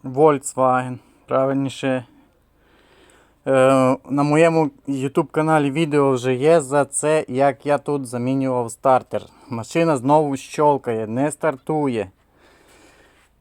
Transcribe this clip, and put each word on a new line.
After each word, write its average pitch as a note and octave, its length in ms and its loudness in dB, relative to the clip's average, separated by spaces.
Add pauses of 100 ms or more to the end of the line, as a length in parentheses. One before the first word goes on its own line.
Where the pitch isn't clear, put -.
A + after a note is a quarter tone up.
Volkswagen, C3 920 0 (280)
правильніше. C3+ 800 -2 (1400)
Е, C3+ 60 0 (560)
на C#3+ 140 -2
моєму D#3 480 2 (160)
YouTube C#3 400 -4
каналі D#3 440 0
відео C#3+ 400 0
вже B2+ 240 0
є D#3 260 4
за C#3 240 0
це, D3+ 420 -2
як C3+ 380 -2
я C#3+ 120 0
тут C#3+ 280 -6
замінював B2 680 -4
стартер. B2+ 500 0 (280)
Машина D3 480 -2
знову C#3 400 0
щолкає, C3 680 -2
не C3 240 -2
стартує. C#3 760 -4 (1300)